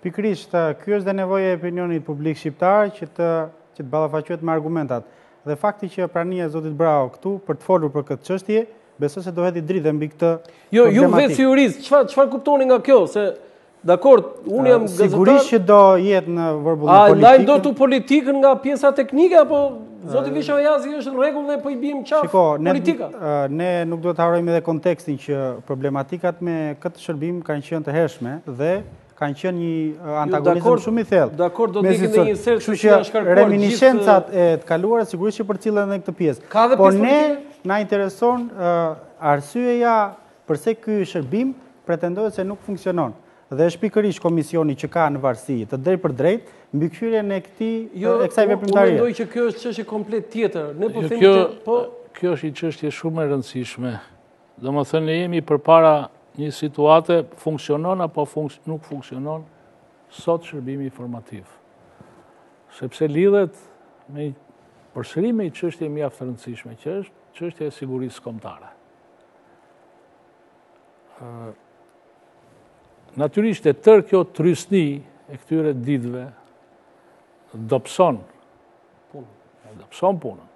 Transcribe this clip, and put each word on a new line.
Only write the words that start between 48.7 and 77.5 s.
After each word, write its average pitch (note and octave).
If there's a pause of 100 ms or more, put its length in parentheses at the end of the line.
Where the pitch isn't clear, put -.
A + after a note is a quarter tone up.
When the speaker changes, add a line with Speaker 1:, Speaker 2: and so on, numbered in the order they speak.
Speaker 2:
unë D#3+
mendoj A#3+
që A#3
kjo A#3+
është A3
çështje A3+
komplet G#3+
tjetër. E3+
Ne G3
po A3+
Speaker 3:
Jo, D#3+
Speaker 2:
themi A#3
Speaker 3:
kjo, G3
Speaker 2:
që F#3
po A3+ (360)
Speaker 3:
kjo F3+
është C#3
një C3+
çështje D3+
shumë D#3+
e D3+
rëndësishme. B2 (680)
Domethënë, C#3+
ne D#3
jemi F3
përpara D#3 (280)
një D3
situate, D#3 (120)
funksionon D#3
apo D#3+
funks-, D3
nuk D#3
funksionon C#3+ (640)
sot E3+
shërbimi C#3
informativ. A#2+ (1300)
Sepse C3+
lidhet F#3 (540)
me D3
një D3 (640)
përsëri E3
me A3
një D#3+
çështje E3
mjaft D3
të B2+
rëndësishme, A#2+
që D3+ (100)
është F#3 (260)
çështja E3
e C#3+
sigurisë B2+
kombëtare. A2 (2500)
Ë, A#2 (1600)
natyrisht F#3+
e D3
tërë G#3
kjo F#3 (100)
trysni D#3 (280)
e C#3
këtyre D#3
ditëve B2 (1300)